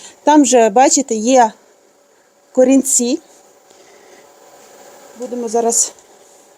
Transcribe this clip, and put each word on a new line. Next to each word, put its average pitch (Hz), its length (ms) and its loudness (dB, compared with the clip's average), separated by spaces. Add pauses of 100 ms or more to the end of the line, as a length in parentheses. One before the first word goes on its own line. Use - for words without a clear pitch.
(240)
Там 294 180 4
вже, 233 260 2
бачите, 262 460 0
є 226 380 0 (1000)
корінці. 254 680 0 (2000)
Будемо 240 300 -10
зараз 226 440 -2 (640)